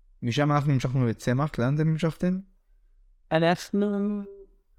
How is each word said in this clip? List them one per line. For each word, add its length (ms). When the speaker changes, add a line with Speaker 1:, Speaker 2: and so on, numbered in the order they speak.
Speaker 1:
משם 280
אנחנו 220
המשכנו 340
לצמח, 520
לאן 160
אתם 120
המשכתם? 520
Speaker 2:
אנחנו... 920